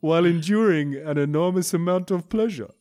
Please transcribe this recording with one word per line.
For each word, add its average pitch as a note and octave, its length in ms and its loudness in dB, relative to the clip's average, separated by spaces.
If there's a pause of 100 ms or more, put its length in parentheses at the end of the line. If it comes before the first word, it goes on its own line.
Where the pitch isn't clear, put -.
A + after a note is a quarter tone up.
while E3 240 2
enduring E3+ 680 2
an D3 220 -4
enormous D#3+ 560 0
amount F3+ 380 -2
of F3 180 -4
pleasure. A3 520 -4